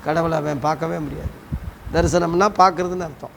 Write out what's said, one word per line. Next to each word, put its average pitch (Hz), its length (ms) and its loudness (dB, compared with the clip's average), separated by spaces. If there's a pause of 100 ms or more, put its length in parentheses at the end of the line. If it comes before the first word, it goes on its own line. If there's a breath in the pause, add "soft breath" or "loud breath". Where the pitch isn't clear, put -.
கடவுளை 165 340 0
அவன் 147 220 -2
பார்க்கவே 156 380 -2
முடியாது. 151 480 -8 (480)
தரிசனம்னா 170 560 4 (100)
பார்க்கறதுன்னு 180 420 4
அர்த்தம். 147 360 -10